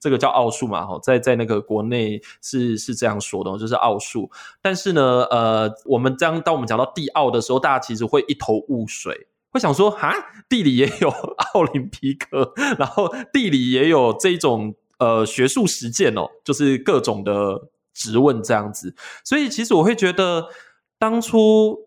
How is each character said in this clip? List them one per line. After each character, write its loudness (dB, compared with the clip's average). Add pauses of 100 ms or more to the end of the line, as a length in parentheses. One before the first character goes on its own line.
这 -2
个 4
叫 2
奥 2
数 -6
嘛， -4
吼， -8
在， 2
在 2
那 -2
个 -2
国 -2
内 -2 (220)
是， -2
是 -8
这 -2
样 -2
说 -6
的， -6
就 -6
是 -2
奥 2
数。 -8 (320)
但 -2
是 -2
呢， 4
呃， 2 (140)
我 2
们 0
这 0
样， -2
当 0
我 0
们 -6
讲 0
到 2 (100)
地 -6
奥 0
的 0
时 -4
候， 2
大 2
家 2
其 -8
实 -4
会 2
一 -2
头 -2
雾 -4
水， -12 (220)
会 -2
想 2
说 4
，“哈？ -2 (360)
地 0
理 2
也 4 (120)
有 4
奥 -2
林 -2
匹 -6
克， -4 (260)
然 0
后 0 (240)
地 0
理 2
也 2
有 4
这 2
种， 0 (240)
呃， 2
学 0
术 0
实 -6
践 2
哦，” -2 (160)
就 -2
是 2
各 2
种 -2
的 -2 (240)
质 -4
问 4
这 -2
样 -2
子。 -14 (300)
所 -2
以 -2
其 -6
实 0
我 6
会 4
觉 0
得， -2 (520)
当 0
初 4